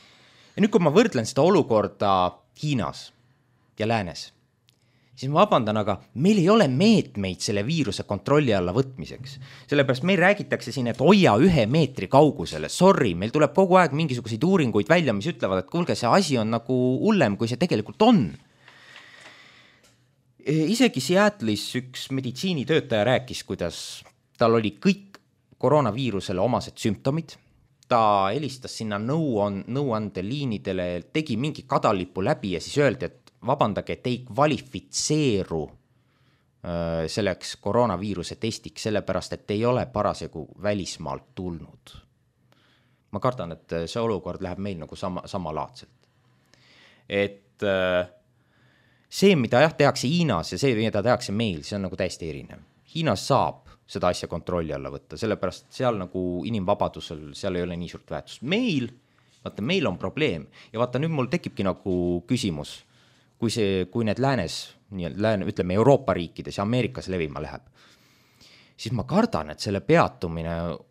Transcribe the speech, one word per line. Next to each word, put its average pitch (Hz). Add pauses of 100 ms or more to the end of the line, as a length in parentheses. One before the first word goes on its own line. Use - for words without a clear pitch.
(560)
Ja 180
nüüd, 214
kui 196
ma 143
võrdlen 147
seda 139
olukorda 110 (500)
Hiinas 117 (720)
ja 107
läänes, 101 (920)
siis 135
ma 165
vabandan, 117
aga 98 (240)
meil 190
ei 170
ole 214
meetmeid 127
selle 104
viiruse 127
kontrolli 135
alla 90
võtmiseks. 123 (320)
Sellepärast 135
meil 190
räägitakse 175
siin, 120
et -
hoia 165
ühe 160
meetri 127
kaugusele. 85
Sorry, 175
meil 104
tuleb 151
kogu 185
aeg 143
mingisuguseid 123
uuringuid 143
välja, 147
mis 101
ütlevad, 95
et -
kuulge, 165
see 120
asi 156
on 107
nagu 127 (300)
hullem, 131
kui 113
see 120
tegelikult 147
on. 220 (2250)
E, 156 (160)
isegi 143
Seattle'is 175 (100)
üks 127
meditsiinitöötaja 131
rääkis, -
kuidas 87 (560)
tal 117
oli 104
kõik - (420)
koroonaviirusele 117
omased 113
sümptomid. 139 (520)
Ta - (340)
helistas 135
sinna 104
nõu-, 131
on-, 101
nõuandeliinidele, 104
tegi 156
mingi 147
kadalipu 101
läbi 104
ja 80
siis -
öeldi, 127
et - (140)
vabandage, 113
te 127
ei 123
kvalifitseeru, 117 (1040)
äh, 85
selleks -
koroonaviiruse 98
testiks, -
sellepärast 90
et -
te 104
ei 107
ole 120
parasjagu 85 (140)
välismaalt 87
tulnud. - (1200)
Ma 101
kardan, 87
et, -
äh, 82
see 117
olukord 87
läheb 90
meil 98
nagu -
sama, 92
samalaadselt. 78 (960)
Et, 101
äh, 92 (1000)
see, 190
mida 127
jah, 160
tehakse 135
Hiinas 139
ja 92
see, 135
mida 107
tehakse 107
meil, 98
see 104
on 95
nagu 87
täiesti 87
erinev. 69 (280)
Hiinas 151
saab 104 (240)
seda 90
asja 87
kontrolli 85
alla 67
võtta, -
sellepärast 98
seal 120
nagu 90
inimvabadusel, 87
seal 92
ei 87
ole 87
nii 85
suurt -
väärtust. -
Meil, 160 (560)
vaata, -
meil 156
on 92
probleem. 95 (240)
Ja 113
vaata, 127
nüüd 160
mul 127
tekibki 107
nagu 92 (320)
küsimus, 90 (580)
kui 113
see, 98
kui 117
need 101
läänes, 120 (380)
nii-öelda 85
lääne, 104
ütleme, 90
Euroopa 123
riikides -
ja 98
Ameerikas 117
levima 76
läheb, 71 (1080)
siis 113
ma 95
kardan, 123
et -
selle 98
peatumine 85 (340)